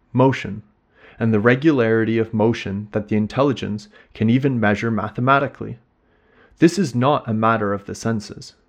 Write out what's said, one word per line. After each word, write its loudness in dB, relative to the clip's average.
motion, 0
and 0
the 4
regularity 2
of -2
motion -2
that -6
the -2
intelligence -2
can 0
even 2
measure 0
mathematically. -2
This 4
is -2
not 0
a -2
matter 0
of -8
the -10
senses. -8